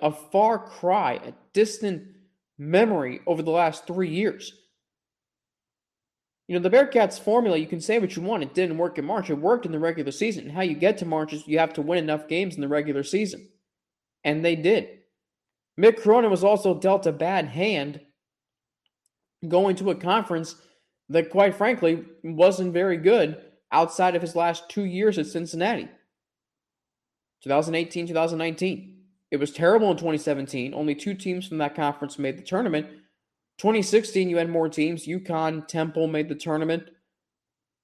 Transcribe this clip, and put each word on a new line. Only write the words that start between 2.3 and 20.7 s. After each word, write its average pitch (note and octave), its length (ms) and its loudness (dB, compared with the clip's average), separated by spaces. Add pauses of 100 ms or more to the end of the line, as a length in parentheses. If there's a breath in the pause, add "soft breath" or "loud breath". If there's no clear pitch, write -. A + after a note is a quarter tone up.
memory D#3 680 0
over E3 160 0
the D#3+ 100 -4
last E3 360 0
three F3+ 220 -4
years. F#3 440 -4 (1900)
You F3 120 -2
know, F3 80 0
the G3 80 6
Bearcats A#3+ 440 4
formula, G#3+ 380 2
you D#3+ 80 -2
can E3 140 -6
say G#3+ 180 0
what F#3+ 180 -2
you D#3+ 60 -6
want, F#3 220 -2
it C3+ 100 -8
didn't F3 240 0
work E3 200 -2
in D3+ 80 -4
March. F#3+ 240 -4
It D#3 60 -2
worked G#3+ 300 2
in E3 60 -6
the D#3 80 -4
regular D#3+ 320 -2
season. G3+ 320 -4
And C#3+ 80 -14
how E3+ 100 -4
you F3 140 0
get F#3 220 2
to F#3 80 -6
March D#3 260 -2
is D3+ 160 -10
you D3+ 120 2
have D#3+ 140 2
to D#3 80 -4
win E3+ 180 0
enough D3+ 280 -2
games F3 280 -2
in D3 60 -6
the C#3 60 -4
regular D3 360 -2
season. F#3+ 440 -4 (760)
And D#3 220 -2
they E3+ 100 2
did. E3+ 340 0 (880)
Mick A3 220 6
Cronin A3 280 6
was F#3 140 2
also G3 340 4
dealt F#3+ 300 2
a D#3+ 40 4
bad D#3+ 360 -2
hand D3 540 -4 (1500)
going F#3 300 4
to F#3+ 120 -2
a F3 60 0
conference F3 600 -2 (540 soft breath)